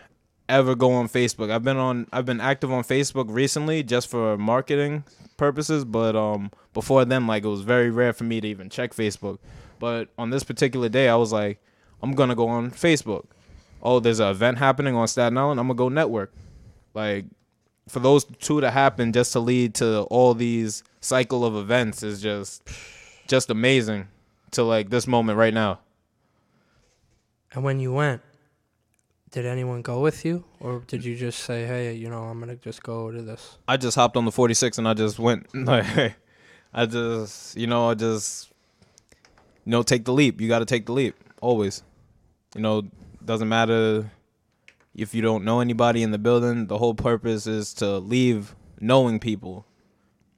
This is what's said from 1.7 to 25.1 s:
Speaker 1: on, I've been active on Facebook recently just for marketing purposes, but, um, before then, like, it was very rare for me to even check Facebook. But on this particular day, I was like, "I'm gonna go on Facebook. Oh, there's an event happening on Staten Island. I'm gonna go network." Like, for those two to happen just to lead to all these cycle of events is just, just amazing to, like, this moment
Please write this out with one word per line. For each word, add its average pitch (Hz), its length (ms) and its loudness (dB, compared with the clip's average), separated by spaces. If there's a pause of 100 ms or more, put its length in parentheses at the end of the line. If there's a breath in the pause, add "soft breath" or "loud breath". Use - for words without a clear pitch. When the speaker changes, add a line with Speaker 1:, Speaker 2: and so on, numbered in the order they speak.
Speaker 1:
on, 127 360 -2
I've 127 120 -2
been 120 160 -2
active 135 300 -2
on 127 120 -2
Facebook 135 460 -2
recently 147 540 0
just 120 260 0
for 110 280 0
marketing 143 680 0 (340 loud breath)
purposes, 147 480 0
but, 113 300 0
um, 104 360 -2 (220 soft breath)
before 131 320 4
then, 127 220 0
like, 107 160 0
it 107 40 -2
was 101 140 -2
very 120 280 2
rare 120 240 2
for - 120 -8
me 113 160 -2
to 107 60 -6
even 98 220 -10
check 123 240 -6
Facebook. 101 460 -4 (400 loud breath)
But 117 380 -6
on 117 120 -6
this 131 140 -2
particular 120 460 0
day, 127 200 4
I 117 60 6
was 117 160 4
like, 104 280 -2 (420 soft breath)
"I'm 135 120 -4
gonna 131 220 2
go 113 120 0
on 120 240 -2
Facebook. 135 540 0 (560 soft breath)
Oh, 123 180 4
there's 113 200 2
an 104 100 4
event 117 280 2
happening 135 380 2
on 117 120 2
Staten 120 300 0
Island. 139 220 0
I'm 123 80 -2
gonna 127 100 -2
go 127 120 2
network." 117 440 -2 (600 soft breath)
Like, 104 320 -4 (640)
for 131 100 -6
those 135 240 6
two - 380 -2
to 127 100 2
happen 123 420 2
just 123 200 2
to 123 60 2
lead 120 360 2
to 110 280 2
all 123 300 6
these 113 500 -2 (180)
cycle 127 440 0
of 110 100 0
events 110 480 0
is 104 180 -6
just, 104 460 -8 (600 loud breath)
just 131 220 2
amazing 110 580 0 (440)
to, 123 120 0
like, 110 260 2
this 120 180 0
moment 113 300 2